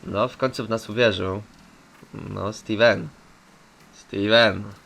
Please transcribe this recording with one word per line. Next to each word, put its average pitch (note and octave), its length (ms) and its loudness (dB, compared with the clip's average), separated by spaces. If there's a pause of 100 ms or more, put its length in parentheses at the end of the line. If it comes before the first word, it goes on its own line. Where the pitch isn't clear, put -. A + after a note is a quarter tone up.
No, G2 240 -2
w - 100 -12
końcu B2+ 280 -4
w G#2+ 40 -14
nas A2+ 200 -4
uwierzył. G2 520 0 (720)
No, G2+ 400 -8
Steven. G#2 540 2 (840)
Steven. G#2 720 2 (220)